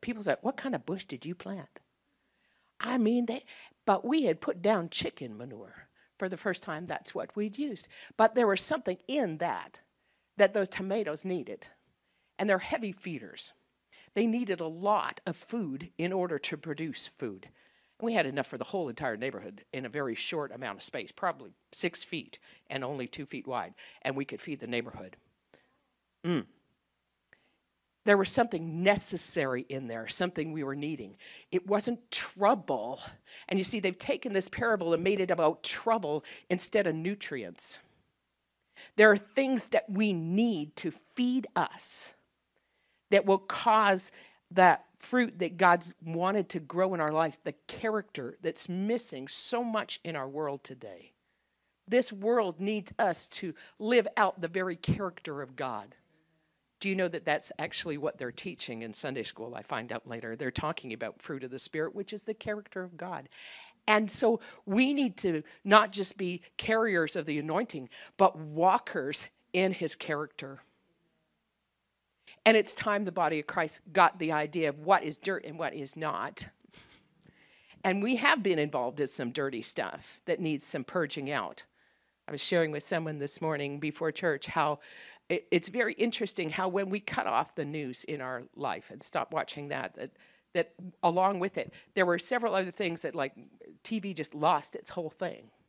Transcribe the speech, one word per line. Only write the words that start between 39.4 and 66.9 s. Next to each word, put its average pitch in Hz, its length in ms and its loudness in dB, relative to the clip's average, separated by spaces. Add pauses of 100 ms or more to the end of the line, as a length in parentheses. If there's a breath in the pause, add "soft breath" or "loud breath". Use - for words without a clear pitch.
that - 240 2
we 202 220 2
need 170 640 0
to - 160 -4 (220)
feed 247 400 0
us - 600 -4 (960)
that 196 160 8
will 196 120 8
cause 202 720 4 (400 loud breath)
that 175 340 8 (140)
fruit 247 400 0
that 175 180 -2
God's 175 380 6 (100)
wanted 180 460 0
to 175 100 -4
grow 180 340 0
in 165 60 0
our 151 120 0
life, 156 320 0
the 151 100 -6 (120)
character 208 760 -4
that's - 260 -4
missing 185 600 -2
so - 340 -2
much 220 420 -4
in 160 120 -6
our 135 120 -6
world 143 360 -4
today. 107 480 -16 (760)
This 233 260 4
world 202 480 0
needs 208 380 -2
us 190 300 2
to 175 260 -6 (240 loud breath)
live 226 280 4 (100)
out 190 240 4
the 165 80 -2
very 185 280 -2
character 175 640 -4
of 131 160 -12
God. 117 380 -4 (840)
Do 196 80 -2
you 190 60 2
know 185 140 0
that 165 160 -8
that's 151 340 0
actually 151 400 -4
what 147 200 -4
they're 123 120 -6
teaching 120 520 -10
in 110 120 -10
Sunday 127 300 -6
school? 117 300 -10
I 104 80 -10
find 120 280 -6
out 113 160 -8
later. 117 300 -10
They're 131 140 -6
talking 151 420 -6
about 110 300 -8
fruit 135 200 -8
of 127 80 -10
the 131 80 -10
Spirit, - 360 -6
which 196 180 -8
is 202 100 -10
the 214 120 -6
character 208 480 -8
of 175 140 -14
God. 160 320 -10 (580 loud breath)
And 214 240 4
so 226 300 4 (260 loud breath)
we 247 260 4
need 269 260 0
to 165 240 0 (220 loud breath)
not 208 280 8
just 190 260 -4
be 175 240 -4 (140 loud breath)
carriers 208 600 2